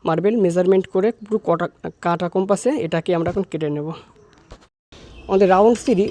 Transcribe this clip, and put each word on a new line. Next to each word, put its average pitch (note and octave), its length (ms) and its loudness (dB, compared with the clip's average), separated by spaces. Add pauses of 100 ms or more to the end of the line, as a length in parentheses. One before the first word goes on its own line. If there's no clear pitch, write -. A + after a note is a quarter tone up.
মার্বেল F3 380 0
মেজারমেন্ট F#3 440 2
করে F#3+ 220 0 (140)
পুরো G#3+ 220 -4
কটা, E3+ 220 0 (340)
কাটা E3+ 280 -2
কম্পাসে F#3+ 420 0 (140)
এটাকে E3 300 -4
আমরা E3+ 160 -2
এখন G3 200 -4
কেটে D3+ 180 -4
নেব। D3 180 -6 (1400)
আমাদের G3 240 4
রাউন্ড G#3 280 4
সিঁড়ি G#3 340 0